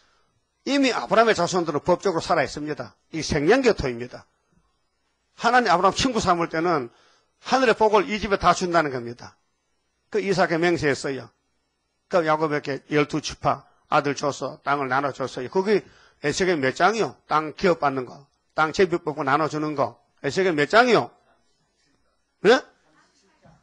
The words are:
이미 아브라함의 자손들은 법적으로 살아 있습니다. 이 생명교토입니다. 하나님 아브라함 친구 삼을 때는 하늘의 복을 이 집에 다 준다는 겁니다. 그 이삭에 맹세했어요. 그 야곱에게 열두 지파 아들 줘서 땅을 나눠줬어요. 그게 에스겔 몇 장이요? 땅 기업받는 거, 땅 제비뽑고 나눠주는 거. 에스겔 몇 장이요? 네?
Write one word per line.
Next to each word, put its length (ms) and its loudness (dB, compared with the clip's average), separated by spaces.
이미 280 2
아브라함의 400 2
자손들은 460 -2
법적으로 420 0
살아 220 0
있습니다. 520 -8
이 100 -6
생명교토입니다. 1040 0
하나님 380 2
아브라함 240 4
친구 240 -2
삼을 300 0
때는 420 -2
하늘의 360 2
복을 320 2
이 120 -4
집에 180 -2
다 160 2
준다는 380 0
겁니다. 440 -12
그 80 -2
이삭에 400 0
맹세했어요. 680 -2
그 160 0
야곱에게 680 -2
열두 300 0
지파 440 -4
아들 260 0
줘서 480 -6
땅을 260 -2
나눠줬어요. 600 -4
그게 340 0
에스겔 340 0
몇 180 0
장이요? 400 0
땅 280 -2
기업받는 500 0
거, 220 -20
땅 200 0
제비뽑고 500 0
나눠주는 500 0
거. 260 -4
에스겔 320 0
몇 160 0
장이요? 400 4
네? 200 6